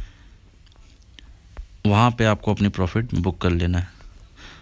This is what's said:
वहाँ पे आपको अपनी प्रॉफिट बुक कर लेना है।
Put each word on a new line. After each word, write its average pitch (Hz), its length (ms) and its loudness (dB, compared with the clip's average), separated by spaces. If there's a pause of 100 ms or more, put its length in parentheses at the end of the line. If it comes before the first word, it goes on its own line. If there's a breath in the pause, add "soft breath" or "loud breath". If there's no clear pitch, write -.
(1900 soft breath)
वहाँ 104 240 4
पे 117 160 -2
आपको 104 280 0
अपनी 101 160 2
प्रॉफिट 98 460 -2
बुक 90 240 -2
कर 90 100 2
लेना 87 280 0
है। 87 180 -6 (640 loud breath)